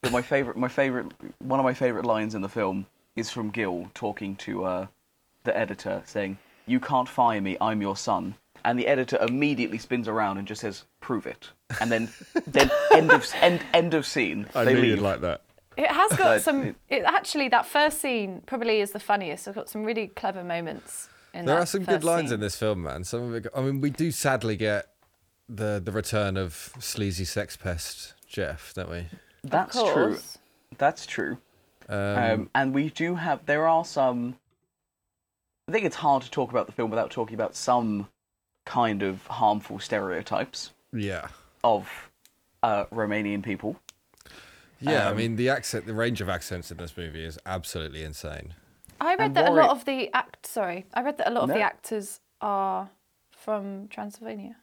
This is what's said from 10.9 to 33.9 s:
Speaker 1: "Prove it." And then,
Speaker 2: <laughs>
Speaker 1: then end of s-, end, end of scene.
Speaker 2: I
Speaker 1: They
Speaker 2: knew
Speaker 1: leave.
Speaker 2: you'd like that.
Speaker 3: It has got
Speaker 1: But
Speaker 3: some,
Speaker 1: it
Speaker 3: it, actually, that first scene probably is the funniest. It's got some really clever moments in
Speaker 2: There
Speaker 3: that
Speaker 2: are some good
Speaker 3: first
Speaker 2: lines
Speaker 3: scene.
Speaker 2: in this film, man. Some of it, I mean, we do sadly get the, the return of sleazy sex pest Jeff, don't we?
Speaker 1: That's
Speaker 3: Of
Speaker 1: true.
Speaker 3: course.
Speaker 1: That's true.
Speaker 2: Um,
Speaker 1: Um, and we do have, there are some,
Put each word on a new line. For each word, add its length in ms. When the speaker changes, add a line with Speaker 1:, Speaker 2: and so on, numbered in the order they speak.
Speaker 1:
"Prove 260
it." 240
And 100
then, 180
Speaker 2:
<laughs> 180
Speaker 1:
then 220
end 200
of 100
s-, 200
end, 200
end 200
of 120
scene. 480
Speaker 2:
I 120
Speaker 1:
They 80
Speaker 2:
knew 80
Speaker 1:
leave. 100
Speaker 2:
you'd 80
like 220
that. 200
Speaker 3:
It 120
has 220
got 80
Speaker 1:
But 220
Speaker 3:
some, 220
Speaker 1:
it 120
Speaker 3:
it, 140
actually, 460
that 160
first 360
scene 440
probably 360
is 100
the 80
funniest. 480
It's 80
got 140
some 140
really 240
clever 360
moments 680
in 120
Speaker 2:
There 100
Speaker 3:
that 80
Speaker 2:
are 20
some 160
good 140
Speaker 3:
first 100
Speaker 2:
lines 240
Speaker 3:
scene. 60
Speaker 2:
in 60
this 140
film, 280
man. 200
Some 200
of 220
it, 100
I 60
mean, 200
we 80
do 220
sadly 440
get 320
the, 340
the 80
return 460
of 420
sleazy 460
sex 320
pest 560
Jeff, 480
don't 160
we? 160
Speaker 1:
That's 340
Speaker 3:
Of 160
Speaker 1:
true. 200
Speaker 3:
course. 260
Speaker 1:
That's 260
true. 320
Speaker 2:
Um, 300
Speaker 1:
Um, 380
and 180
we 160
do 240
have, 320
there 220
are 180
some, 520